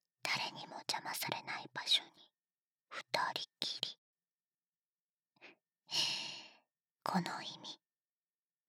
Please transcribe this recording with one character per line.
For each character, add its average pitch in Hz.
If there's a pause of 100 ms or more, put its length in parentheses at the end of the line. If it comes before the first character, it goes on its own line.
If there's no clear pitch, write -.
(220)
誰 -
に -
も -
邪 -
魔 -
さ -
れ -
な -
い -
場 -
所 - (140)
に、 - (560)
二 -
人 - (100)
き -
り。 - (3000)
こ -
の -
意 -
味、 - (920)